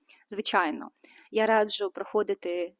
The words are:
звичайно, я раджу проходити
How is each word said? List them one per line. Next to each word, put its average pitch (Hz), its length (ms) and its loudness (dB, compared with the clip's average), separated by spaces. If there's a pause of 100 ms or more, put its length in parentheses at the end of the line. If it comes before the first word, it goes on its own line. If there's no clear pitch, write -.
(280)
звичайно, 190 600 -2 (400)
я 220 160 2
раджу 208 480 2
проходити 185 840 -2